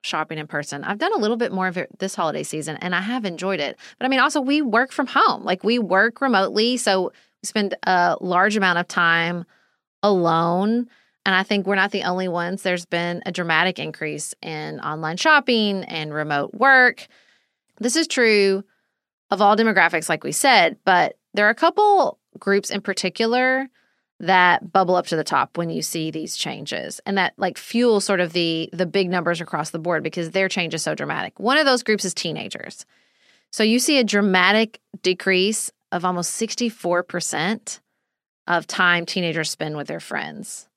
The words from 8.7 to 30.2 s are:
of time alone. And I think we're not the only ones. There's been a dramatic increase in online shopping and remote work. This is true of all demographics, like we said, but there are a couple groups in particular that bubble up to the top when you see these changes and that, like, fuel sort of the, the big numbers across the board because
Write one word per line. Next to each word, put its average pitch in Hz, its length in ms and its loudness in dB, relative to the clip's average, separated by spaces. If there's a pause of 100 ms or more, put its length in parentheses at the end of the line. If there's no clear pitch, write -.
of 180 80 -2
time 170 580 0 (600)
alone. 185 840 2 (360)
And 190 100 2
I 190 80 2
think 196 240 -2
we're 202 80 0
not 196 160 2
the 202 140 -4
only 185 240 -2
ones. 175 340 -4
There's 180 240 -2
been 175 400 -4
a 180 60 -8
dramatic 170 480 0
increase 151 600 -8
in 156 380 -10
online 160 380 -6
shopping 220 680 2
and 151 320 -8
remote 147 400 -2
work. 254 540 4 (720)
This 233 160 -2
is 320 100 0
true 202 560 2 (680)
of 190 100 2
all 208 140 6
demographics, 175 520 4
like 160 140 -2
we 143 80 -6
said, 180 540 4
but 175 320 4 (180)
there 208 140 4
are - 20 4
a 226 40 0
couple 370 640 2 (180)
groups 196 320 0
in 202 100 -4
particular 247 880 -2 (500)
that 180 540 4
bubble 185 240 2
up 180 100 -2
to - 80 -4
the 156 80 -2
top - 360 -2
when 170 100 -4
you 160 140 -6
see 160 280 -6
these 160 280 -10
changes - 680 -8
and 196 140 -2
that, 180 180 0
like, 185 220 -4
fuel 233 420 2
sort 196 180 0
of 175 140 -2
the, 165 400 -2
the 175 140 -2
big 185 240 0
numbers 170 320 -2
across 160 260 -6
the 170 100 -8
board 160 240 -2
because 160 280 -6